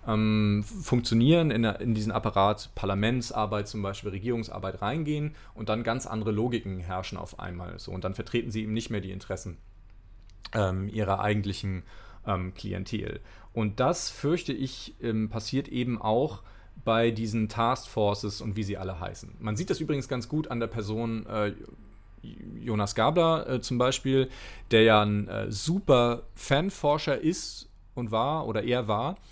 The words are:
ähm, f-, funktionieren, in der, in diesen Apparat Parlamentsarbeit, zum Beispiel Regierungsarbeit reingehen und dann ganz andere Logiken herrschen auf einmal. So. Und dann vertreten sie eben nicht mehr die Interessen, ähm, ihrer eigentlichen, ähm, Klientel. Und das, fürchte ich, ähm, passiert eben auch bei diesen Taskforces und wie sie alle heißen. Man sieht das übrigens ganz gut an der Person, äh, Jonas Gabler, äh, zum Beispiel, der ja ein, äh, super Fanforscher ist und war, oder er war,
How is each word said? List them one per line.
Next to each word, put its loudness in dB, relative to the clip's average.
ähm, 4
f-, -8
funktionieren, 4
in 2
der, 0
in 2
diesen 0
Apparat 2
Parlamentsarbeit, 0
zum -6
Beispiel -4
Regierungsarbeit -4
reingehen -2
und -6
dann 0
ganz -2
andere -2
Logiken 0
herrschen -6
auf -10
einmal. -10
So. -12
Und -6
dann -4
vertreten -2
sie -4
eben -2
nicht -4
mehr -2
die -8
Interessen, -8
ähm, 0
ihrer 0
eigentlichen, 0
ähm, -2
Klientel. -6
Und 0
das, 2
fürchte -2
ich, -8
ähm, 0
passiert -4
eben -2
auch 2
bei 4
diesen 0
Taskforces 0
und -4
wie -2
sie -4
alle -6
heißen. -10
Man -4
sieht -2
das 0
übrigens -2
ganz -4
gut -2
an -4
der 0
Person, -4
äh, 0
Jonas 0
Gabler, 4
äh, 0
zum -2
Beispiel, 4
der 10
ja 10
ein, 2
äh, -4
super 4
Fanforscher 2
ist -2
und -4
war, 2
oder -2
er 2
war, 0